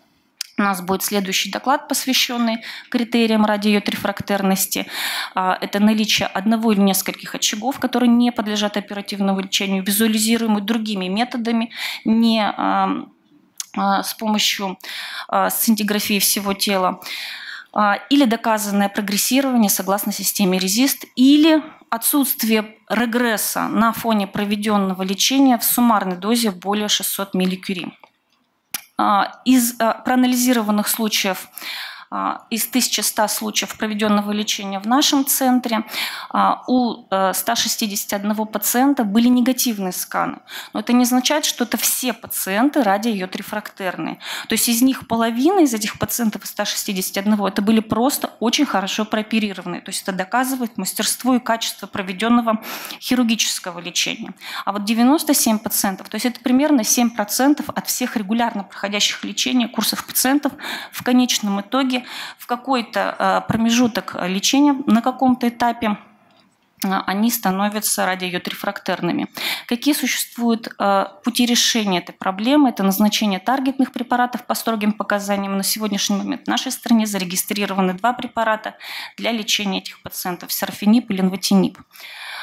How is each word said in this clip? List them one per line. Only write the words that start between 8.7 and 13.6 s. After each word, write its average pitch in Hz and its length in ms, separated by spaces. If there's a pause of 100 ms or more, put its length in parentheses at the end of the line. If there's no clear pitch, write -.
оперативному 202 640
лечению, 196 420
визуализируемы 220 800
другими 214 480
методами, 226 640 (320)
не, 226 360
а, 98 480 (880)